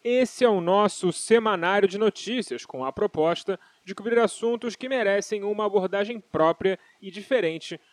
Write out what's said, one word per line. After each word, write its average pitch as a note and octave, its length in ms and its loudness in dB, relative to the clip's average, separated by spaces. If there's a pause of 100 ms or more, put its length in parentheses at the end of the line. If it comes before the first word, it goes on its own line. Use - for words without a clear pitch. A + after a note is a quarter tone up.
Esse B3 420 0
é A#3+ 40 8
o G3+ 120 2
nosso F#3 520 2
semanário G3+ 760 2
de F#3 100 0
notícias G#3 680 -4
com C3 180 -8
a C3+ 80 -4
proposta E3+ 680 -2 (240)
de F#3+ 100 -10
cobrir A#3 240 0
assuntos A#3 560 -2
que C4 140 -10
merecem G3+ 560 0
uma G#3 220 -2
abordagem G3+ 520 0
própria E3+ 600 2 (200)
e F#3+ 120 -14
diferente F3 680 -2 (120)